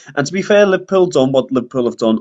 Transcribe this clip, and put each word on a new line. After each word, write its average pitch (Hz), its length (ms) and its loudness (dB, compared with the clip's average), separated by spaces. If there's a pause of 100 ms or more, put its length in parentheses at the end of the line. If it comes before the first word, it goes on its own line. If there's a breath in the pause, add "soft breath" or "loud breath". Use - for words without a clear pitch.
(140 loud breath)
And 143 120 -4
to 160 60 -10
be 190 100 -4
fair, 202 240 4
Liverpool 185 400 0
done 131 260 0
what 131 180 0
Liverpool 123 360 -4
have 117 100 -4
done 110 240 0